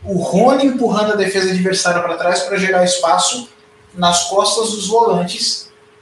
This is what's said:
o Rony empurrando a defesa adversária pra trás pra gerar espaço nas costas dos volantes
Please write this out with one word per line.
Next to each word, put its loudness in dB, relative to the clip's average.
o -2
Rony 2
empurrando 0
a 0
defesa 0
adversária 0
pra -4
trás 0
pra -4
gerar 2
espaço 0
nas 0
costas 0
dos -6
volantes 0